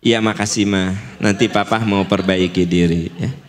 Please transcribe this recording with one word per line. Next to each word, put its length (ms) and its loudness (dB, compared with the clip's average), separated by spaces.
Ya 180 2
makasih, 480 -2
Ma. 300 0
Nanti 260 2
Papa 380 0
mau 240 0
perbaiki 560 0
diri. 540 0
Ya. 120 -4